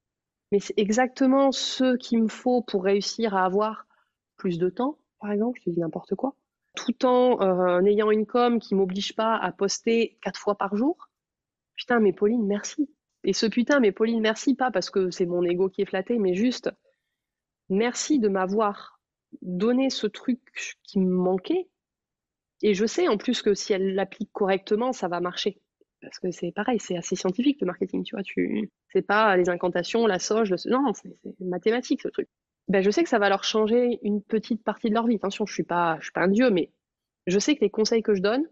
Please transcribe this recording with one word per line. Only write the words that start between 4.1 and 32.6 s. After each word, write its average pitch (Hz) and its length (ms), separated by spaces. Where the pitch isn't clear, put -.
plus 175 220
de 175 120
temps, 254 280
par 208 120
exemple, 226 280
je - 60
te - 40
dis 170 100
n'importe 165 360
quoi, 262 200
tout - 300
en, 247 360
euh, 180 380
en 185 60
ayant 208 240
une 214 160
com 240 340
qui - 140
m'oblige 190 420
pas 220 200
à 180 160
poster 226 720
quatre - 180
fois 202 180
par 202 180
jour. 269 340
Putain, - 240
mais 202 140
Pauline, 214 320
merci. 202 440
Et 196 80
ce - 120
putain, 247 360
mais 208 100
Pauline, 226 300
merci, 220 340
pas 254 160
parce 180 180
que 185 220
c'est 180 140
mon 175 180
ego 180 260
qui 190 120
est 196 40
flatté, 190 320
mais 190 160
juste, 233 380
merci 240 500
de 214 120
m'avoir 196 720
donné 233 480
ce 240 180
truc - 760
qui - 160
me 185 120
manquait. 185 560
Et 214 120
je 190 120
sais 349 220
en 226 100
plus 233 240
que 208 120
si 202 200
elle 190 200
l'applique 196 380
correctement, 208 640
ça 190 160
va 175 100
marcher. 180 420
Parce - 160
que 185 140
c'est 170 220
pareil, 214 260
c'est - 160
assez 175 220
scientifique 240 420
le 190 80
marketing, 185 360
tu - 120
vois. 196 80
Tu... - 480
c'est 190 80
pas 208 340
les 180 140
incantations, 180 580
la 185 100
sauge, 214 340
le... 175 200
non, 254 220
c'est, 180 200
c'est - 200
mathématique 214 580
ce - 60
truc. - 220